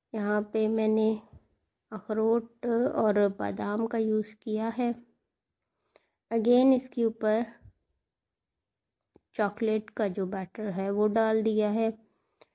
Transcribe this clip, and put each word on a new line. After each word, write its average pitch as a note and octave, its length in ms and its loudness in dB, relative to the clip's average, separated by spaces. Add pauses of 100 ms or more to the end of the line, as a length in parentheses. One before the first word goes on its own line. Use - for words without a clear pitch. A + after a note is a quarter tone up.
(140)
यहाँ G#3 280 -2 (120)
पे A3 160 0
मैंने A3 380 2 (840)
अखरोट A3+ 720 -2
और A3+ 640 2 (120)
बादाम G#3 480 -4
का A#3 100 -4
यूज़ G#3+ 380 -2
किया A3 340 -4
है। A#3+ 240 -2 (1400)
Again A#3+ 440 6
इसके B3 300 -2
ऊपर A3+ 400 0 (1900)
चॉकलेट G#3+ 540 -2
का G#3+ 200 -2
जो F#3+ 180 -4
बैटर G3 440 -8
है F#3+ 200 -4
वो G#3 180 2
डाल A3 340 2
दिया G#3+ 280 2
है। A3+ 200 0 (640)